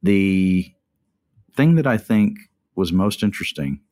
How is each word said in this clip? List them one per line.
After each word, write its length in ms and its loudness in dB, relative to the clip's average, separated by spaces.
the 680 0
thing 220 2
that 100 0
I 120 0
think 400 0
was 180 -2
most 300 0
interesting 580 -4